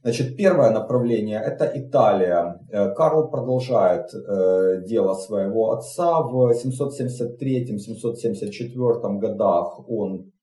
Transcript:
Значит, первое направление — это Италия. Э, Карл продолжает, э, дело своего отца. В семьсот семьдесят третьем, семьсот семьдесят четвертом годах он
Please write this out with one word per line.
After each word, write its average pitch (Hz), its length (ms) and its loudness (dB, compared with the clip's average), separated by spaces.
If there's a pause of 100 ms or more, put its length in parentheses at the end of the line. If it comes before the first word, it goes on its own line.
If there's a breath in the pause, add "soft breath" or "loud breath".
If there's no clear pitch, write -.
Значит, 120 340 -2
первое 156 340 6
направление — 110 720 0
это 110 300 -2
Италия. 98 840 2 (120)
Э, 101 220 0
Карл 156 360 2
продолжает, 123 840 2
э, 92 760 2
дело 101 280 0
своего 104 580 -2
отца. 170 480 0
В 123 320 2
семьсот 131 400 -2
семьдесят 123 440 -6
третьем, 123 400 -4
семьсот 113 400 -8
семьдесят 104 340 -4
четвертом 117 680 -2
годах - 680 0
он 98 420 -6 (120)